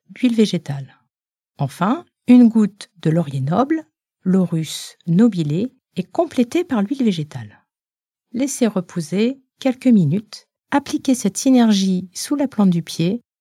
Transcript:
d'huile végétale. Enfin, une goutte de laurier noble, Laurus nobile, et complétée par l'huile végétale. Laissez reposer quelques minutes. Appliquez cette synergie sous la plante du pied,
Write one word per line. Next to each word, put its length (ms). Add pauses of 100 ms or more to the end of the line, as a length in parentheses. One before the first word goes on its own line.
d'huile 260
végétale. 640 (580)
Enfin, 460 (240)
une 220
goutte 400 (120)
de 80
laurier 300
noble, 460 (380)
Laurus 720 (100)
nobile, 640 (240)
et 80
complétée 600
par 160
l'huile 220
végétale. 600 (680)
Laissez 340
reposer 760 (180)
quelques 280
minutes. 600 (220)
Appliquez 460
cette 220
synergie 760
sous 220
la 140
plante 200
du 140
pied, 380 (200)